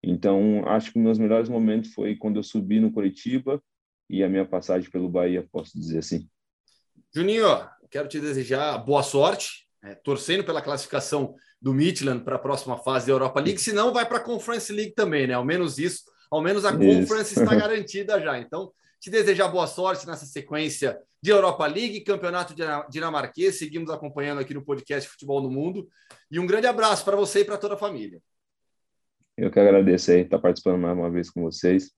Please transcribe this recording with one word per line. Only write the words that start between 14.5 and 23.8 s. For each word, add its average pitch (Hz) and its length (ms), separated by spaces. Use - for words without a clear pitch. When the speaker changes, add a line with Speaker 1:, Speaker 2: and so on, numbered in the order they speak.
Speaker 2:
League 208 220
também, 156 320
né? 127 80
Ao 123 100
menos 151 360
isso, 175 240
ao 151 120
menos 196 240
a 202 60
Speaker 1:
Isso. - 80
Speaker 2:
Conference 214 380
está 220 140
Speaker 1:
<laughs> - 20
Speaker 2:
garantida 208 680
já. 147 180
Então, 165 320
te - 100
desejar 196 380
boa 180 200
sorte 185 380
nessa 160 200
sequência 147 720
de 185 100
Europa 185 340
League, 202 360
Campeonato 175 520
Dina-, 147 360
Dinamarquês. 160 680
Seguimos 160 320